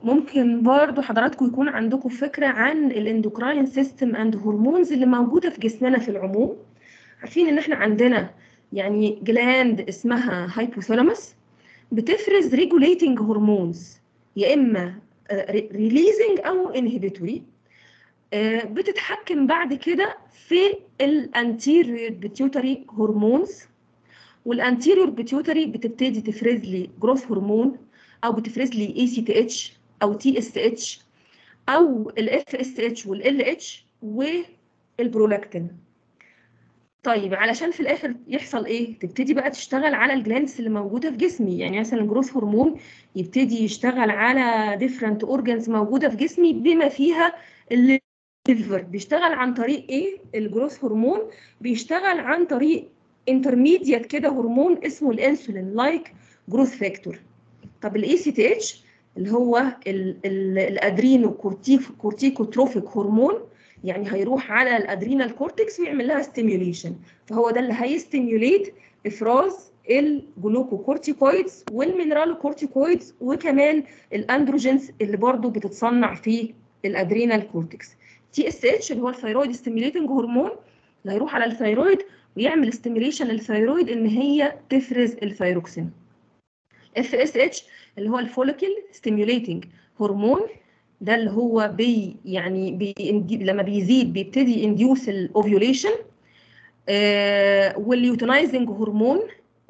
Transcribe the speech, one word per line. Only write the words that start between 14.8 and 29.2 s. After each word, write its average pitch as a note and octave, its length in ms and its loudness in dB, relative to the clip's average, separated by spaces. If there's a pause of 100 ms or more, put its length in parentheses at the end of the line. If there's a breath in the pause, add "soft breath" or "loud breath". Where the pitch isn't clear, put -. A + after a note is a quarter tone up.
آه، G3 200 -4
ري-، G#3 200 -2
ريليزنج F4 760 4
او F#4 240 0
انهبيتوري. G#3+ 760 -4 (880 soft breath)
آه، A3 300 0
بتتحكم E4+ 840 -2
بعد D#4 260 0
كده F4 440 -2 (140)
في G4 440 2 (260)
الانتيريور A#3+ 1080 2
بيتيوتري C4 720 -4 (120)
هرمونز، A3 640 0 (840 soft breath)
والانتيريور B3 640 4
بيتيوتري C#4 560 -2
بتبتدي A#3 560 -4
تفرز A3 380 -2
لي F#3 300 -6 (120)
جروث B3+ 300 0
هرمون، G#3+ 460 0 (460 soft breath)
او A#3 80 -2
بتفرز A3+ 380 -4
لي G#3+ 280 -4
اي B3 100 2
سي A#3+ 140 -2